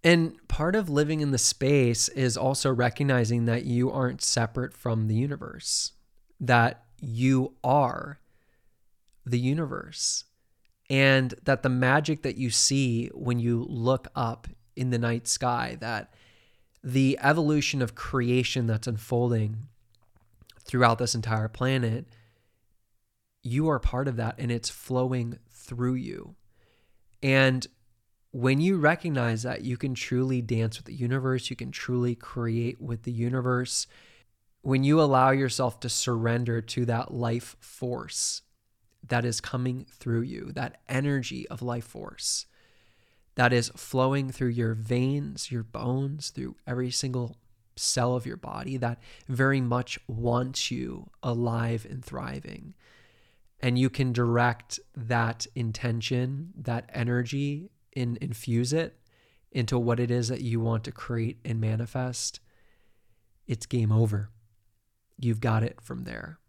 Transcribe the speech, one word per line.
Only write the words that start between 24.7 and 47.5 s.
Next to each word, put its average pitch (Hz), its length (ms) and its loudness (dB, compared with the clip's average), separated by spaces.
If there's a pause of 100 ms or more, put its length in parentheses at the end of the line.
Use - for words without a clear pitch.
through 123 440 -4
you. 50 420 -8 (880)
And 135 420 4 (680)
when 135 300 2
you 185 160 4
recognize 139 680 2
that, 123 200 -6
you 120 140 -4
can 135 160 -2
truly 127 480 0
dance 113 360 0
with - 80 -16
the - 80 -16
universe, 131 560 -2
you 127 60 -6
can 127 160 -10
truly 123 440 -2
create 117 640 -4
with 117 220 -8
the 123 80 -6
universe. 123 760 0 (760)
When 135 220 2
you 151 180 6
allow 135 300 6
yourself 131 500 0
to 123 80 -6
surrender 117 720 0
to 120 240 -2
that 117 280 -2
life 120 460 -4
force - 840 -6 (680)
that 120 180 0
is 117 160 -2
coming 127 480 -4
through 117 320 -2
you, 117 320 -8
that 127 340 -6
energy 135 600 -2
of - 140 -10
life 120 240 -6
force - 600 -8 (880)
that 123 180 4
is 120 220 2
flowing 135 540 -2
through 127 200 -2
your 117 240 0
veins, 131 800 -2
your 117 120 -4
bones, 131 680 -4
through 127 260 -10 (120)
every 127 240 -4
single 127 460 -4 (380)